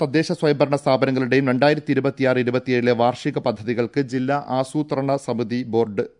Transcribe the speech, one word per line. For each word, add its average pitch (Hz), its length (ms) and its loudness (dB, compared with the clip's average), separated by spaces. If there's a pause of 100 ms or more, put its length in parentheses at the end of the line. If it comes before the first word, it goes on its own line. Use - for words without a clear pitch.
തദ്ദേശ 156 300 0
സ്വയംഭരണ 147 440 2
സ്ഥാപനങ്ങളുടെയും 131 720 2
രണ്ടായിരത്തി 143 420 2
ഇരുപത്തിയാറ് 131 480 0
ഇരുപത്തിയേഴിലെ 123 540 0
വാർഷിക 120 460 0
പദ്ധതികൾക്ക് 117 640 -2
ജില്ലാ 131 480 -2
ആസൂത്രണ 139 680 -2
സമിതി 120 460 -4
ബോർഡ് 110 420 -2 (160)